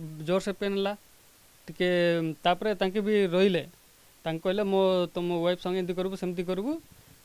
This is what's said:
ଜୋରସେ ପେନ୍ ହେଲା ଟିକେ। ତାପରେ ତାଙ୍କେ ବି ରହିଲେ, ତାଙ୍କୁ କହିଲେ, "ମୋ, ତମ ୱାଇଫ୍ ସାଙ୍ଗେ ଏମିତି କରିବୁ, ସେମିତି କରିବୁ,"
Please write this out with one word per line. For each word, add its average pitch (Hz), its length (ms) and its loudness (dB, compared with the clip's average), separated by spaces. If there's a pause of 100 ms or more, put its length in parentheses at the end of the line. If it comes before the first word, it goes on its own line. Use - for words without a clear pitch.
(240)
ଜୋରସେ 185 280 0
ପେନ୍ 202 220 -4
ହେଲା 196 220 -2 (680)
ଟିକେ। 180 220 -2 (560)
ତାପରେ 196 300 2
ତାଙ୍କେ 190 260 0
ବି 202 260 2
ରହିଲେ, 175 400 2 (580)
ତାଙ୍କୁ 160 200 -4
କହିଲେ, 196 180 0
"ମୋ, 190 520 2
ତମ 175 300 -2
ୱାଇଫ୍ 180 180 0
ସାଙ୍ଗେ 180 160 -2
ଏମିତି 180 160 -4
କରିବୁ, 185 220 -4
ସେମିତି 180 260 -4
କରିବୁ," 202 380 -4 (440)